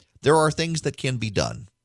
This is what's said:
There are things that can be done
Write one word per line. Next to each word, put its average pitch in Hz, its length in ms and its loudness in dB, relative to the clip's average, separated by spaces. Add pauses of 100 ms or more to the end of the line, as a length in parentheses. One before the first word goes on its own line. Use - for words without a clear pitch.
(220)
There 143 140 4
are 156 160 4
things 165 300 -4
that 139 160 -4
can 127 200 -2
be 110 120 -4
done 64 400 -4 (160)